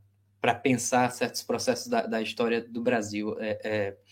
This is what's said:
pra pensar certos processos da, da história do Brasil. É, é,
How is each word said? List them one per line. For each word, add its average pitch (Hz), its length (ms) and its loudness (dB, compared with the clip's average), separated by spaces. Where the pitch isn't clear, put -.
pra 117 140 4
pensar 123 560 2
certos - 320 -4
processos 117 440 -2
da, 113 200 0
da 113 140 0
história 117 400 0
do 117 200 -8
Brasil. 107 580 -2
É, 107 240 -4
é, 104 340 -2